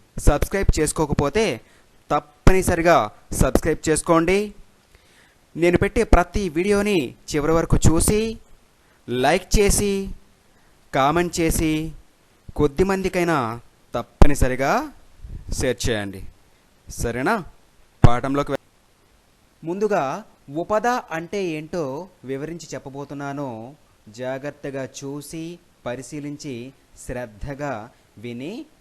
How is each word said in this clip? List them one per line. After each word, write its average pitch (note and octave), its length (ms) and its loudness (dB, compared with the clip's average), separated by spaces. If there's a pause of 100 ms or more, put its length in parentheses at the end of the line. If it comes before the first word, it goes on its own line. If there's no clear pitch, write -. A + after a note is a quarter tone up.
(280)
సబ్స్క్రైబ్ D#3+ 520 2
చేసుకోకపోతే D3+ 840 -2 (500)
తప్పనిసరిగా E3 1000 4 (300)
సబ్స్క్రైబ్ D3+ 480 0
చేసుకోండి. E3+ 640 2 (1000)
నేను F3 220 4
పెట్టే G3+ 260 2
ప్రతి F#3 460 2
వీడియోని F#3+ 680 0 (160)
చివరి D3+ 200 0
వరకు E3 280 2 (100)
చూసి, G#3+ 480 2 (720)
లైక్ C#3 500 2
చేసి, G3 500 0 (840)
కామెంట్ D#3+ 460 0
చేసి, D#3+ 520 -2 (640)
కొద్దిమందికైనా E3+ 1040 0 (360)
తప్పనిసరిగా C3+ 960 4 (640)
షేర్ B2+ 280 0
చేయండి. G2+ 360 -4 (800)
సరేనా? C#3 440 -2 (640)
పాఠంలోకి C#3 440 4
వె-, C3+ 80 -4 (1040)
ముందుగా F#3 600 -2 (380)
ఉపద G#3+ 260 0
అంటే G3 560 -4 (140)
ఏంటో D#3 500 -6 (160)
వివరించి C#3+ 500 -10
చెప్పబోతున్నాను. C#3 1000 -10 (460)
జాగ్రత్తగా C3+ 640 -8 (160)
చూసి, D#3+ 580 -12 (260)
పరిశీలించి, C3+ 880 -12 (320)
శ్రద్ధగా B2 840 -8 (280)
విని B2+ 480 -12 (160)